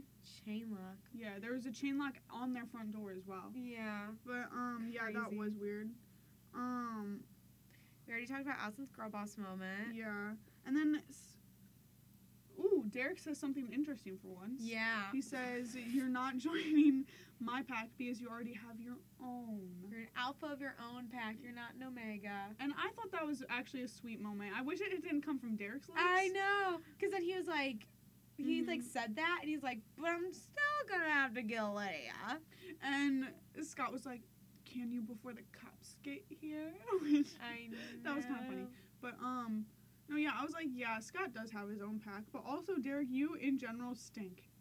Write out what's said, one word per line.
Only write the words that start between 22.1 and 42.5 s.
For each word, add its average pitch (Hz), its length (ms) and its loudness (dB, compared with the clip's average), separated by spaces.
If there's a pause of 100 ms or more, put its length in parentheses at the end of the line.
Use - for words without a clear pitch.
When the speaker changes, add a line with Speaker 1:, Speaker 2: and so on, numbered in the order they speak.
Speaker 2:
And 277 160 0
I 359 200 0
thought 440 160 -6
that 330 140 0
was 285 220 -2
actually 254 340 -2
a 254 60 -4
sweet 226 320 -8
moment. 208 360 -4
I 240 60 0
wish 320 180 0
it, 392 120 0
it 349 100 -2
didn't 311 200 2
come 294 160 2
from 226 180 0
Derek's 208 320 -4
lips. 330 140 0
Speaker 1:
I 370 260 8
know. 392 520 4 (180)
'Cause 392 120 4
then 381 120 2
he 349 140 2
was 339 100 0
like, 277 400 0 (500)
he, - 260 4
like, - 180 2
Speaker 2:
Mm-hmm. 240 80 -4
Speaker 1:
said 214 280 -2
that, 330 260 4
and 302 80 0
he's 302 120 0
like, 247 180 -2 (180)
"But 330 120 2
I'm 349 220 2
still 587 560 2
gonna 339 220 4
have 269 240 6
to 247 80 0
kill 214 320 2
Lydia." 196 640 -2 (420)
Speaker 2:
And 277 500 4 (300)
Scott 277 300 -2
was - 140 -4
like, 247 160 -8 (420)
"Can 240 280 -4
you 240 100 0
before 233 320 -6
the - 80 -12 (100)
cops - 520 -18
get 277 240 -6
here?" 311 440 -4 (140)
<laughs> 392 160 4
Which, 294 280 8 (100)
Speaker 1:
I 233 300 -6 (340)
Speaker 2:
that 294 100 2
was 285 120 0
kinda 247 180 0
funny. 262 180 -4
Speaker 1:
know. 247 60 -8 (320)
Speaker 2:
But, 240 200 -6
um, 233 460 0 (420)
no, 294 80 0
yeah, 302 220 4
I 269 60 0
was 320 80 -2
like, 330 180 -2
"Yeah, 233 300 0
Scott 349 320 -2
does 226 180 -6
have 202 180 -4
his 208 140 -4
own 214 160 -2
pack, 208 240 -6 (100)
but 277 140 -6
also, 349 300 0